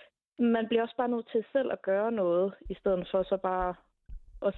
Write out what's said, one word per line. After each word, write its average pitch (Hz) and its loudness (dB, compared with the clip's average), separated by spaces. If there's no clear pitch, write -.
man 226 2
bliver 226 2
også 233 -6
bare 247 0
nødt 240 -4
til 220 0
selv - 0
at 196 -8
gøre 202 0
noget, 190 2
i 185 -6
stedet 185 0
for 190 2
så 190 0
bare 185 -2
at 202 0